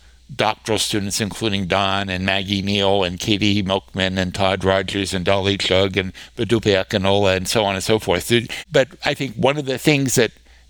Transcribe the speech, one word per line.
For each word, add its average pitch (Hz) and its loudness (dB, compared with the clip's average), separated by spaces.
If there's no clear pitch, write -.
doctoral 107 -2
students, 101 -4
including 98 -4
Don 98 0
and 92 -4
Maggie 98 0
Neal 98 2
and 90 -4
Katie 104 2
Milkman 95 -2
and 92 -2
Todd 98 0
Rogers 95 0
and 92 -4
Dolly 98 2
Chugh 95 2
and 95 -2
Modupe 107 0
Akinola 95 2
and 92 -4
so 113 0
on 98 0
and 95 -6
so 110 2
forth. 90 0
But 131 2
I 143 0
think 131 -6
one 135 0
of 139 -6
the 131 -4
things 139 2
that 113 2